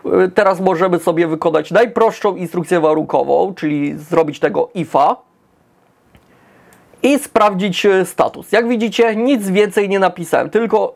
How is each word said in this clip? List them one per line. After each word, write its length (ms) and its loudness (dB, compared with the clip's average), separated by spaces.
e, 220 2
teraz 320 0
możemy 400 0
sobie 280 0
wykonać 440 -2
najprostszą 640 0
instrukcję 440 -2
warunkową, 760 0
czyli 420 -4
zrobić 420 -2
tego 340 -2
ifa 420 0
i 160 4
sprawdzić, 640 0
e, 200 4
status. 460 -4
Jak 160 2
widzicie, 480 0
nic 340 0
więcej 400 0
nie 100 0
napisałem, 500 0
tylko 460 0